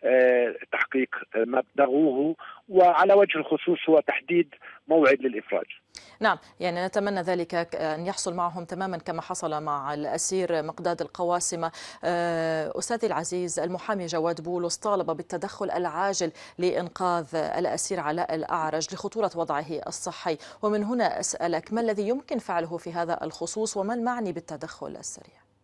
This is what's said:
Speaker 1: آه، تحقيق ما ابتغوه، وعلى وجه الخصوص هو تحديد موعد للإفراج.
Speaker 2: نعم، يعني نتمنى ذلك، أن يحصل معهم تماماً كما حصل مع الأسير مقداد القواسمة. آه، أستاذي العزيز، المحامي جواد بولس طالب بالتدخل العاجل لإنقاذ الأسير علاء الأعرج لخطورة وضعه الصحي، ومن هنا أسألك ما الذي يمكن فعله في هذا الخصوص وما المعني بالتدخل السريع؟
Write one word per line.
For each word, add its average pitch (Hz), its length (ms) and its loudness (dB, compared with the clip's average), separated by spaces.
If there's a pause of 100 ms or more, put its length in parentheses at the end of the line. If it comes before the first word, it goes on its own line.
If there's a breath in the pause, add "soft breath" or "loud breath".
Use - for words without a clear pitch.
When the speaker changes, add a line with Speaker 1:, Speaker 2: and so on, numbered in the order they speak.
Speaker 1:
آه، 123 500 6 (180)
تحقيق - 360 0 (280)
ما 117 220 2
ابتغوه، 139 760 2 (320 loud breath)
وعلى 185 460 8
وجه 202 240 6
الخصوص 156 400 0 (100)
هو 160 120 10
تحديد - 540 2 (340 loud breath)
موعد 143 320 8
للإفراج. 110 440 -2 (560 loud breath)
Speaker 2:
نعم، 196 180 4 (220 soft breath)
يعني 175 260 -2
نتمنى 202 340 0
ذلك، 175 340 -2 (200)
أن 160 320 -2
يحصل 185 280 -4
معهم 175 300 -4
تماماً 180 340 -6
كما 165 240 -6
حصل 156 400 -4
مع 147 320 -4
الأسير 165 680 -2
مقداد 170 380 -4
القواسمة. 175 720 -2 (320 loud breath)
آه، 165 720 0
أستاذي 226 280 -2
العزيز، 175 520 -2
المحامي 180 480 -4
جواد 165 340 0
بولس 175 360 -2
طالب 196 300 0
بالتدخل 175 640 -4
العاجل 175 600 -2 (260 loud breath)
لإنقاذ 175 760 0
الأسير 165 680 -2
علاء 156 340 -2
الأعرج 160 600 -2
لخطورة 202 420 -2
وضعه 156 300 -2 (200)
الصحي، - 520 -6 (240 loud breath)
ومن 208 220 2
هنا 220 360 0
أسألك - 520 -2
ما 220 80 0
الذي 214 280 0
يمكن 269 300 -2
فعله 170 380 -4
في 170 160 -8
هذا 170 300 -2
الخصوص 190 540 -4
وما 202 180 0
المعني 233 380 -2
بالتدخل 156 640 -10
السريع؟ - 500 -16 (180)